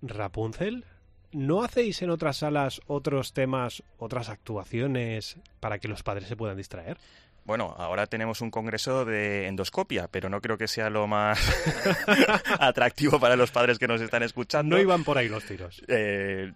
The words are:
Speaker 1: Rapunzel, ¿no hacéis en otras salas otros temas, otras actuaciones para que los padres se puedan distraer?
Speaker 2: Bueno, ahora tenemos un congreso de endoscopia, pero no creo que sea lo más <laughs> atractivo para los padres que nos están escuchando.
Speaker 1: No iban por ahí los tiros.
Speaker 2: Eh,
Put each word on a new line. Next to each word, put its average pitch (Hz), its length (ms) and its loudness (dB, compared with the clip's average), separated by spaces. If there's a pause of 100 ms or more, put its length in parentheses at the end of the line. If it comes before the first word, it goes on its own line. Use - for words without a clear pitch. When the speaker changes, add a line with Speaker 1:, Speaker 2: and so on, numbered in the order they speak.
Speaker 1:
Rapunzel, 113 840 -6 (460)
¿no 156 320 0
hacéis 233 400 0
en 175 80 0
otras 160 260 0
salas 147 480 0
otros 143 480 -2
temas, 131 480 -2 (160)
otras 117 320 -6
actuaciones 117 1080 -4 (220)
para 104 200 -4
que - 80 -10
los 104 160 -8
padres 98 240 -4
se 113 80 -8
puedan 104 220 -6
distraer? 95 420 -12 (440)
Speaker 2:
Bueno, 107 320 -2
ahora 90 300 0
tenemos 113 360 -4
un 113 100 -4
congreso 113 520 -2
de 104 440 -2
endoscopia, 98 600 -4
pero 95 220 -4
no 98 120 -4
creo 110 180 -4
que 110 80 -2
sea 110 240 -2
lo 107 160 2
más 107 320 2
<laughs> - 1200 2
atractivo 135 600 4
para 123 160 8
los 123 160 6
padres 120 280 4
que 127 80 2
nos 117 140 0
están 117 220 0
escuchando. 147 520 0
Speaker 1:
No 190 60 6
iban 180 220 4
por 147 140 2
ahí 120 120 2
los 107 160 -6
tiros. 90 420 -12
Speaker 2:
Eh, 98 680 0